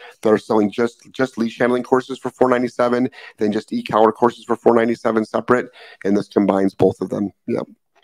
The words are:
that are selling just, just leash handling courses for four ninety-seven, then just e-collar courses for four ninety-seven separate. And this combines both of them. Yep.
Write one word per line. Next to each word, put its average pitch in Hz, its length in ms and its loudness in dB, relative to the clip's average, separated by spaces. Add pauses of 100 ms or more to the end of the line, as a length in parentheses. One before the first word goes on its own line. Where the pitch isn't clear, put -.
(200)
that 113 100 0
are 107 60 4
selling 104 340 0
just, 117 400 -4
just 131 280 -6
leash 113 200 -4
handling 123 260 -2
courses 131 340 -2
for 127 100 -8
four 127 220 2
ninety-seven, 123 580 0 (300)
then 104 120 0
just 104 220 -4
e-collar 110 400 0
courses 120 320 0
for 113 120 -4
four 117 200 4
ninety-seven 113 480 0
separate. 117 460 -2 (340)
And 98 100 0
this 101 140 -2
combines 98 460 0
both 95 260 0
of 95 80 -6
them. 101 240 -6 (160)
Yep. - 180 -4 (380)